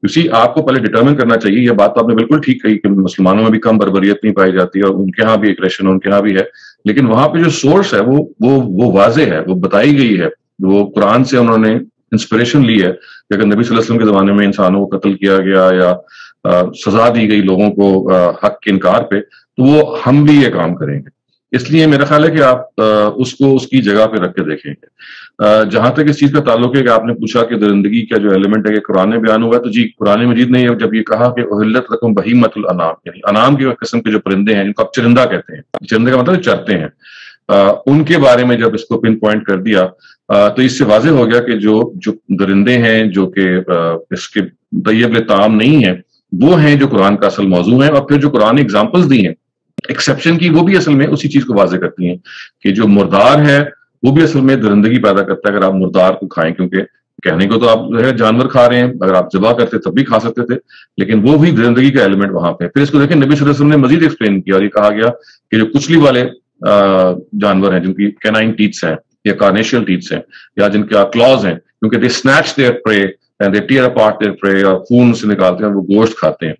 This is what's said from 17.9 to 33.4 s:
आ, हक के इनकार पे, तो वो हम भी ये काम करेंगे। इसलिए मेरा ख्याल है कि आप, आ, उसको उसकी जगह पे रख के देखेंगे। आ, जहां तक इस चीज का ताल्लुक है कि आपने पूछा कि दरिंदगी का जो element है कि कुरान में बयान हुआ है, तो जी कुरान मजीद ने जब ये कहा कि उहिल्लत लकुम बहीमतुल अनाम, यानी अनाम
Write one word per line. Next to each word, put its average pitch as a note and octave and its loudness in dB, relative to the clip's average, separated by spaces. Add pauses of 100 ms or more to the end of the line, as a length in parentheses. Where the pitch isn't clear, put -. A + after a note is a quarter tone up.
आ, F2 2 (100)
हक - -2
के G#2+ -2
इनकार G2 0
पे, G2+ -4
तो - -8
वो C#3+ 2
हम C#3+ 4
भी D3 6
ये B2 2
काम E2+ -4
करेंगे। C#2+ -8 (420)
इसलिए C#3 2
मेरा C#3+ 2
ख्याल D3+ 2
है E3 2
कि D#3 -2
आप, B2+ 0 (100)
आ, A2 2 (240)
उसको C3 0
उसकी C3 -2
जगह G#2+ 2
पे A2 -4
रख F2+ -4
के F2+ -6
देखेंगे। - -10 (600)
आ, G#2+ 4
जहां A2 0
तक D3 0
इस C#3+ -2
चीज C#3+ 2
का C#3+ 0
ताल्लुक B2 0
है C3+ 2
कि B2 0
आपने A2+ 0
पूछा A#2 -2
कि A#2 -4
दरिंदगी G#2 0
का A2+ -4
जो G2+ 0
element G2 0
है G#2+ 0
कि G#2 0
कुरान F#2+ -2
में A2+ -2
बयान A2 0
हुआ A#2 0
है, A#2+ 0
तो A#2+ -6
जी A2+ -2
कुरान G#2+ -2
मजीद A#2+ 0
ने B2+ 2
जब A#2 -2
ये A2 -2
कहा A2+ 0
कि B2 -4
उहिल्लत A2 -2
लकुम A#2 -2
बहीमतुल G#2+ 0
अनाम, E2+ -4 (120)
यानी - -18
अनाम A#2+ 2